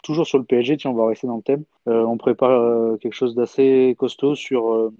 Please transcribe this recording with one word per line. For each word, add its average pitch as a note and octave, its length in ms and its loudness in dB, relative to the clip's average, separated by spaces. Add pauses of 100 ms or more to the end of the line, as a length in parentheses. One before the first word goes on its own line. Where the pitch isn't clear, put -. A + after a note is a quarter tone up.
toujours D#3 240 -2
sur C#3 120 0
le B2+ 60 0
P A#2+ 160 2
S A#2+ 40 -2
G, C#3+ 140 0
tiens, C3+ 140 -6
on - 20 -4
va A2+ 120 0
rester A2 200 -4
dans A#2 100 -6
le A2 60 -10
thème. C#3+ 220 -2 (240)
Euh, A2+ 180 2
on A#2 100 -2
prépare, B2+ 360 0
euh, A#2 440 2
quelque A2 160 -8
chose A#2+ 220 -4
d'assez C3 640 2
costaud C#3 360 -2
sur, A#2 380 -2
euh, A2+ 280 0